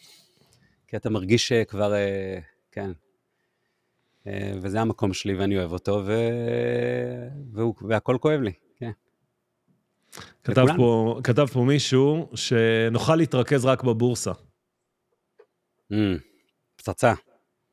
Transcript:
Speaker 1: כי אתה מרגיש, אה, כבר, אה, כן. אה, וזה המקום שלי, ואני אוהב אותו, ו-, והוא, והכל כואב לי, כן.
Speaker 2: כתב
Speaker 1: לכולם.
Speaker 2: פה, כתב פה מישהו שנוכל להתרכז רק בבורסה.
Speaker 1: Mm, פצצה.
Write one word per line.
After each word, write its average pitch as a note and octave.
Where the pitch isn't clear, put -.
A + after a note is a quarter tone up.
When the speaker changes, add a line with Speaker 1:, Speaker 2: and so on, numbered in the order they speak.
Speaker 1:
כי -
אתה A2+
מרגיש, G#2+
אה, A2+
כבר, G#2
אה, G2
כן. G2
אה, G2
וזה G2+
המקום A2+
שלי, G2+
ואני G2
אוהב F2
אותו, G2
ו-, A#2+
והוא, A2
והכל A2
כואב D3+
לי, G#2
כן. A#2
Speaker 2:
כתב B2
Speaker 1:
לכולם. -
Speaker 2:
פה, A#2
כתב C3
פה B2
מישהו C#3
שנוכל A2+
להתרכז C3+
רק C3
בבורסה. A#2
Speaker 1:
Mm, -
פצצה. A2